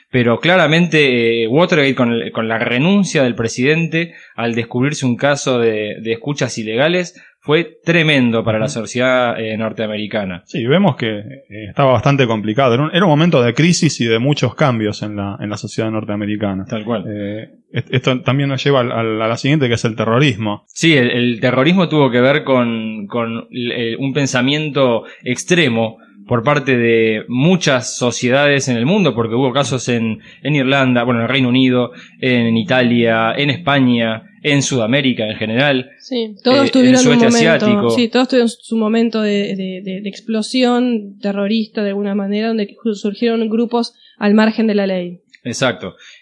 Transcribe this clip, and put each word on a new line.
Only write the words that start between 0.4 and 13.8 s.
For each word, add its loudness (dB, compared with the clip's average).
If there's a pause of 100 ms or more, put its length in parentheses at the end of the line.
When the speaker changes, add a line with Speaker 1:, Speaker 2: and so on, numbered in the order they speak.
Speaker 1:
eh, 0
Watergate 2
con, 0 (180)
con -4
la -2
renuncia 2
del 0
presidente 0 (240)
al -2
descubrirse -2
un 0
caso 0
de, 0
de -2
escuchas -6
ilegales -2 (200)
fue -2
tremendo 2
para 0
la 0
Speaker 2:
Ujú. -4
Speaker 1:
sociedad, 0
eh, -6
norteamericana. -6
Speaker 2:
Sí, -6
vemos 2
que, -4
eh, -10
estaba 2
bastante 2
complicado. 0
Era 0
un, -2
era 2
un 4
momento 4
de 2
crisis 2